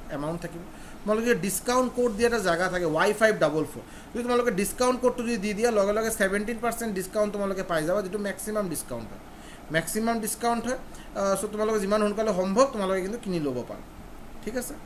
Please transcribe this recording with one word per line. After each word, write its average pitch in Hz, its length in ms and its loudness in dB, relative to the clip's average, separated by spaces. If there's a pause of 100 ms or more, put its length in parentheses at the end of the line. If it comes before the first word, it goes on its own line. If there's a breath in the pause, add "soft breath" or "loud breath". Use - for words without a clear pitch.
(100)
এমাউণ্ট 156 320 -4
থাকিব। 170 200 -10 (420 loud breath)
তোমালোকে 226 300 4
ডিছকাউণ্ট 240 600 2
কোড 247 160 4
দি 208 120 2
এটা 233 140 4
জেগা 180 300 2
থাকে, 175 160 0
ৱাই 170 280 4
ফাইভ 214 260 4
ডাবল 156 260 4
ফ'ৰ। 117 180 -8 (320 loud breath)
যদি 240 80 -2
তোমালোকে 240 280 4
ডিছকাউণ্ট 240 500 2
কোডটো 247 220 2
যদি 233 140 0
দি 208 180 -2
দিয়া, 226 160 2
লগে 202 220 4
লগে 220 180 0
ছেভেণ্টিন 208 520 0
পাৰ্চেণ্ট 226 320 -2
ডিছকাউণ্ট 208 380 0
তোমালোকে 196 300 -2
পাই 165 220 0
যাবা, 190 180 2
যিটো 190 160 -4
মেক্সিমাম 202 500 -2
ডিছকাউণ্ট 123 420 -6
হয়। - 120 -14 (480 loud breath)
মেক্সিমাম 214 480 0
ডিছকাউণ্ট 233 480 0
হয়। 254 120 -2
আহ, - 560 -2
চ' 208 180 -2
তোমালোকে 214 260 2
যিমান 202 220 2
সোনকালে 208 320 2
সম্ভৱ 190 400 4
তোমালোকে 190 280 0
কিন্তু 202 240 -4
কিনি 180 160 0
ল'ব 127 280 -2
পাৰা, 101 140 -10 (600)
ঠিক 220 120 -6
আছে? 240 180 -6 (120)